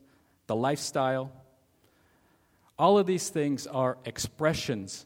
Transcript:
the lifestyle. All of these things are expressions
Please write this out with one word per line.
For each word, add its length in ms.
the 100
lifestyle. 760
All 200
of 80
these 220
things 380
are 380
expressions 1000